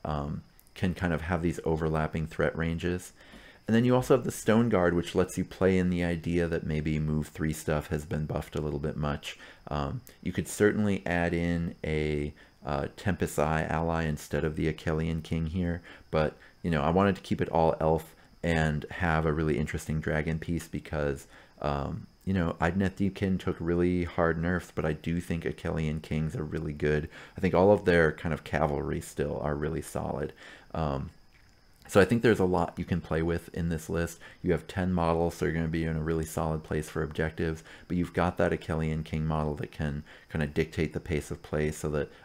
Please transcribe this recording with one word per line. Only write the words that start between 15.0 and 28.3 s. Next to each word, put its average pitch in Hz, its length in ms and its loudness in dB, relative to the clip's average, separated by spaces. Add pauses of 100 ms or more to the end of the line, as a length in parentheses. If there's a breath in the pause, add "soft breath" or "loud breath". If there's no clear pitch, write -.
King 82 240 -2
here, 85 360 -2 (280 loud breath)
but, 78 260 2 (260 loud breath)
you 87 80 0
know, 76 120 2
I 78 80 2
wanted 95 260 4
to - 60 -12
keep - 180 -2
it 90 80 -2
all 82 320 4
elf 80 340 0 (280 soft breath)
and 78 480 2
have 80 360 2
a 78 60 2
really 78 260 0
interesting 78 420 -4
dragon 78 380 -2
piece 85 300 -4
because, 73 580 -4 (360 loud breath)
um, 71 440 -4 (180)
you 95 100 0
know, 85 260 0
Idoneth 92 360 2
Deepkin 95 420 0
took - 200 -4
really 87 460 2
hard 82 360 2
nerfs, 87 340 -2
but 80 100 -2
I 78 80 0
do 82 280 -2
think 82 240 -4
Achillean 80 580 -2
Kings 78 340 -2
are 78 80 -4
really 78 280 -4
good. 76 360 0 (280 loud breath)
I - 40 -12
think 90 140 2
all 95 180 8
of 98 120 4
their 85 280 6
kind 80 220 -2